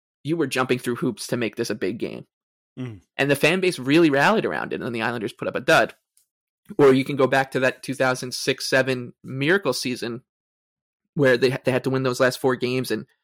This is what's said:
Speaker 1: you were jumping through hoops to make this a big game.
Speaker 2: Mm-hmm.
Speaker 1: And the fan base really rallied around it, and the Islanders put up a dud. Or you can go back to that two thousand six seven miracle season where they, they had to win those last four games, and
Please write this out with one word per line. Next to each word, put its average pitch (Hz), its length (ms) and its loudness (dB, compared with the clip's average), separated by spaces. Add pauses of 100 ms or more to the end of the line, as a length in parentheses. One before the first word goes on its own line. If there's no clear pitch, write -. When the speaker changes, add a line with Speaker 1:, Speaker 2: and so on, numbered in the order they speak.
(240)
Speaker 1:
you 156 140 -4
were 151 100 0
jumping 127 320 0
through 120 180 -4
hoops - 300 -4
to 127 100 -4
make 113 200 -4
this 117 140 -2
a 104 40 -6
big 160 220 -4
game. 62 300 -10 (520)
Speaker 2:
Mm-hmm. 117 200 -12 (180)
Speaker 1:
And 139 120 0
the 143 60 4
fan 156 240 2
base 180 180 0
really 147 320 4
rallied 151 360 4
around 71 260 -4
it, - 100 -4
and 117 140 -6
the 113 60 -4
Islanders 117 320 -4
put - 160 -8
up - 60 -4
a 87 40 -4
dud. 131 360 2 (840)
Or 139 160 8
you 131 100 2
can 143 120 -6
go 131 100 2
back 131 260 2
to 135 100 -2
that 127 200 0
two 131 140 -8
thousand 127 360 -2
six - 380 -4
seven 127 440 0 (100)
miracle 139 500 0
season 120 480 -6 (920)
where 131 200 4
they, 127 300 0
they 127 60 2
had - 140 0
to 139 40 -2
win 131 140 0
those 123 160 0
last 127 200 2
four 131 160 2
games, 123 360 -4
and 110 160 -4 (160)